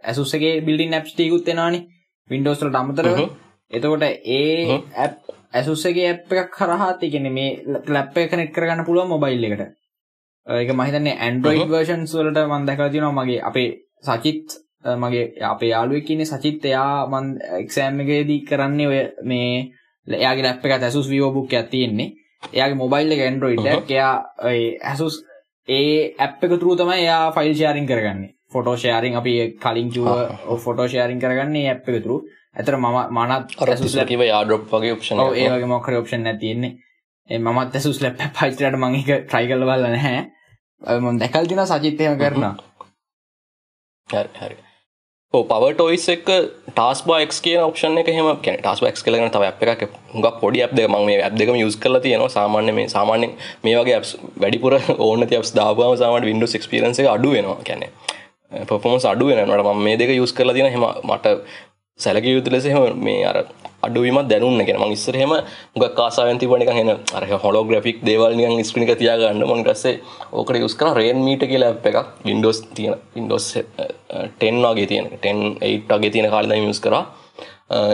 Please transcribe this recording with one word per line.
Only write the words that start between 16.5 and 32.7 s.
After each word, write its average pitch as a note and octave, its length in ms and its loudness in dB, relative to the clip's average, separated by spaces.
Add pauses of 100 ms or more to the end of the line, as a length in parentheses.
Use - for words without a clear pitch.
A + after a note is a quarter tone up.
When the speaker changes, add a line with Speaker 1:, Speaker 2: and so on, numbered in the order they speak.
Speaker 1:
එයා C3+ 420 0
මං C3+ 180 -4 (300)
එක්සෑම් C#3 440 -2
එකේදී D3 420 0
කරන්නේ C#3+ 460 0
ඔය C3+ 120 2 (220)
මේ B2 320 -2 (540)
එයාගේ C3 360 0
ලැප් B2+ 220 -2
එකත් C3 180 0
Asus C3 240 -2
VivoBook C3+ 460 0
එකක් A#2 160 -2
තියෙන්නේ. B2+ 400 -2 (340)
එයාගේ C#3 320 0
මොබයිල් C#3+ 360 2
එක C#3+ 120 2
Android C3 360 0
එකක්. A#2+ 160 2
Speaker 2:
හ්ම්. - 140 -4
Speaker 1:
එයා C3+ 240 2 (280)
ඔය A#2+ 200 0 (220)
Asus D3+ 320 -4 (520)
ඒ D3 480 2
ඇප් - 280 -4
එක F3 80 2
through F3 260 2
තමයි F3+ 200 2
එයා E3 340 2
ෆයිල් D#3 220 0
ෂෙයාරින් D3 340 0
කරගන්නේ. G2+ 440 -4 (160)
ෆොටෝ A#2+ 280 -2
ෂෙයාරින් A#2+ 400 0
අපි B2 180 -2 (220)
කලින් A#2+ 340 -2
කිව්ව A#2+ 180 -2
Speaker 2:
ආ. A#2+ 360 -2
Speaker 1:
ඔව් A#2+ 160 -4
ෆොටෝ A#2+ 280 -2
ෂෙයාරින් B2 340 -2
කරගන්නේ C#3 420 -2
ඒ C3+ 60 0
ඇප් B2+ 180 -6
එක A#2 140 0
through. A#2 200 -4 (280)
ඇත්තට C3+ 260 -4